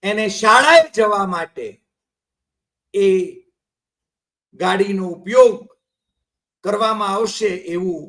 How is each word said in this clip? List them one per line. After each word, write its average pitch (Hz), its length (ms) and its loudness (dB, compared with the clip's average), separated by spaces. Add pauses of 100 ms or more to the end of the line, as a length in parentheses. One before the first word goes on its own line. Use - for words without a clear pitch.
એને 208 220 -4 (140)
શાળાએ 269 440 6 (140)
જવા 208 380 0
માટે 160 320 -10 (1300)
એ 196 140 0 (1500)
ગાડીનો 190 460 -2 (100)
ઉપયોગ 233 420 4 (1040)
કરવામાં 208 520 -2
આવશે 214 340 -4 (240)
એવું 175 360 -6